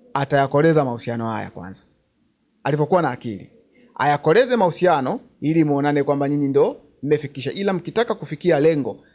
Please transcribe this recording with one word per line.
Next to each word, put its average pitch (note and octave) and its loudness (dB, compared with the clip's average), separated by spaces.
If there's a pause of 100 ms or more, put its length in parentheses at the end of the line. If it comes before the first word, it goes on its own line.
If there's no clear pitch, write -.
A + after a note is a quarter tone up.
(140)
atayakoleza C#3+ 2
mahusiano A#2 -6
haya G#2+ -6
kwanza. F#2 -16 (800)
Alivyokuwa D3 0
na C#3+ 0
akili. A#2 -10 (460)
Ayakoleze E3 2
mahusiano F3 0 (220)
ili D#3+ 2
muonane C#3+ 2
kwamba C#3+ 0
nyinyi D3 0
ndo D3+ 2 (280)
mmefikisha. C#3+ -2
Ila G3 -2
mkitaka G#3+ -2
kufikia D#3+ -2
lengo, C#3+ 0 (180)